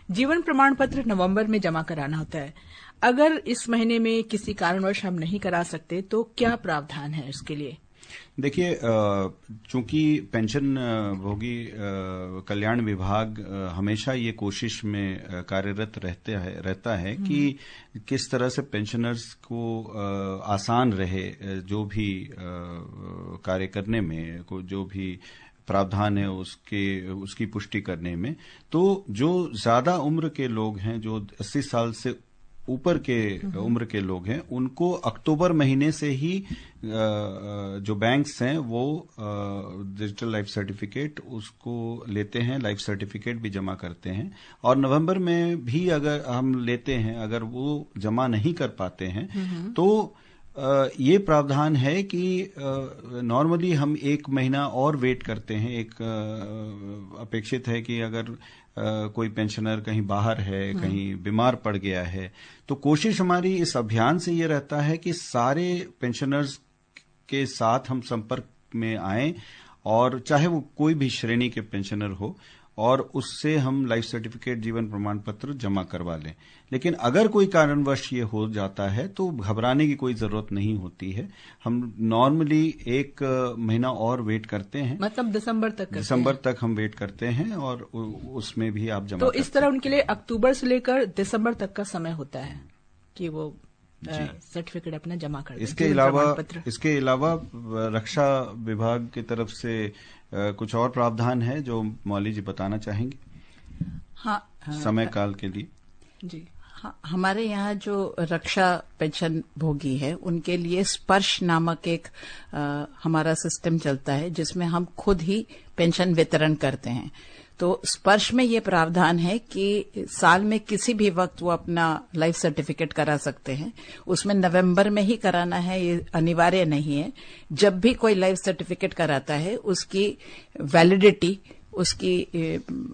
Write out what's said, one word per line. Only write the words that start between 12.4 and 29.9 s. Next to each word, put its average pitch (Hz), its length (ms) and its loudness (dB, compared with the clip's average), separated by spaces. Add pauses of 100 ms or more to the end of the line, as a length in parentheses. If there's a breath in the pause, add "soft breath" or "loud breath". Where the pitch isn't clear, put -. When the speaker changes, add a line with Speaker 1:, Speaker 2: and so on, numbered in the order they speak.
Speaker 2:
कल्याण 107 340 0
विभाग, 107 580 0
अ, 95 360 -6
हमेशा 107 380 -2
ये 117 180 -2
कोशिश 107 540 -6
में, 101 380 -4
अ, 90 180 -10
कार्यरत 101 560 -4
रहते 90 340 -8
है, 90 300 -6
रहता 95 340 -4
है 92 200 -4
कि 147 340 0
Speaker 1:
हम्म। - 580 -12
Speaker 2:
किस 135 240 -2
तरह 127 180 2
से 135 120 -2
पेंशनर्स 117 720 -4
को, 113 500 -6
अ, 98 680 -6
आसान 117 420 2
रहे, 92 300 -2
अ, 95 420 -8
जो 104 180 -2
भी, 101 480 -4
अ, - 40 -18 (1080)
कार्य 92 220 0
करने 107 340 -2
में, 82 420 -6
को, 92 180 -10
जो 95 220 -6
भी 95 360 -8 (480 soft breath)
प्रावधान 101 500 2
है 98 120 0
उसके, 95 800 -6
उसकी 98 360 -6
पुष्टि 104 360 -6
करने 87 340 -6
में। 123 200 -4 (360 soft breath)
तो 190 380 4
जो 156 460 0
ज्यादा 123 420 4